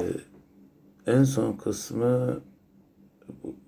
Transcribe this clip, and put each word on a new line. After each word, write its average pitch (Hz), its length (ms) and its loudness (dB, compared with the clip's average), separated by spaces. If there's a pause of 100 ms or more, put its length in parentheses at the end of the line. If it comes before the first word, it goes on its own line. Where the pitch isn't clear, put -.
(1040)
en 127 180 6
son 117 340 0
kısmı 120 840 -2 (1000)
bu, - 120 -10 (120)